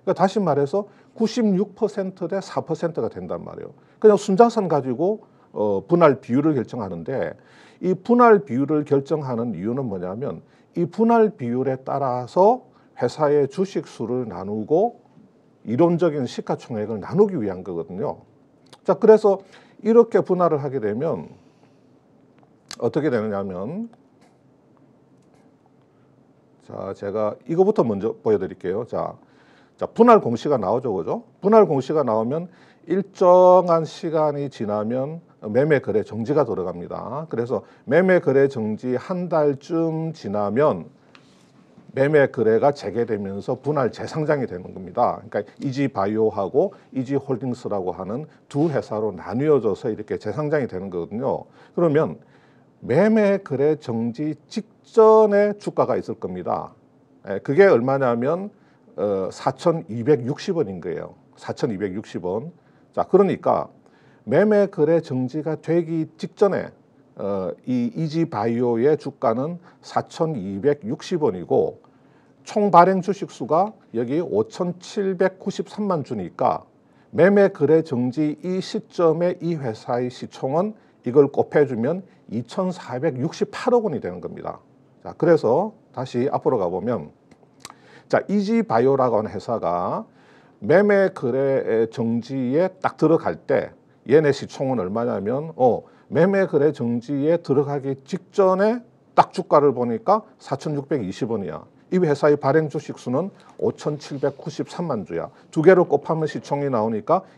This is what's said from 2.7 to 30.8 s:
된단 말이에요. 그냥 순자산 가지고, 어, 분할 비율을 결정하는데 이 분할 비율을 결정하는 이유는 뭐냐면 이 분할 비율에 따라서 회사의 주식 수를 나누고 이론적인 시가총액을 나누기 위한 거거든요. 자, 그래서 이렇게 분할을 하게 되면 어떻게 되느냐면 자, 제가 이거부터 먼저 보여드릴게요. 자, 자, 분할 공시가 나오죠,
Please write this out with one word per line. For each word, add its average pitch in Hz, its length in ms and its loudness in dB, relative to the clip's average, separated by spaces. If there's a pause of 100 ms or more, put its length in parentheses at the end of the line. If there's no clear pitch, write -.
된단 87 360 -8
말이에요. - 260 -14 (280)
그냥 208 180 8
순자산 202 520 2
가지고, 147 560 -2 (280)
어, 101 360 -2
분할 165 320 4
비율을 143 340 0
결정하는데 95 800 -6 (480)
이 185 140 0
분할 233 460 6
비율을 143 440 -2
결정하는 135 720 -2
이유는 120 320 -4
뭐냐면 98 560 -8 (340)
이 170 80 0
분할 220 460 2
비율에 131 540 -4
따라서 139 840 2 (340)
회사의 143 480 2
주식 190 380 -6
수를 120 420 -6
나누고 107 720 -2 (640)
이론적인 151 600 2
시가총액을 113 760 -6
나누기 165 400 0
위한 92 240 -6
거거든요. 90 540 -8 (640)
자, 190 100 2
그래서 208 440 6 (440)
이렇게 226 380 4
분할을 165 420 0
하게 135 180 -4
되면 110 480 -4 (1500)
어떻게 135 320 -2
되느냐면 107 800 -4 (2750)
자, 101 300 -10
제가 104 380 -4 (140)
이거부터 185 340 2
먼저 110 400 -2
보여드릴게요. 95 640 -2
자, 82 280 -6 (600)
자, - 100 -6
분할 226 340 6
공시가 127 360 0
나오죠, 110 380 -2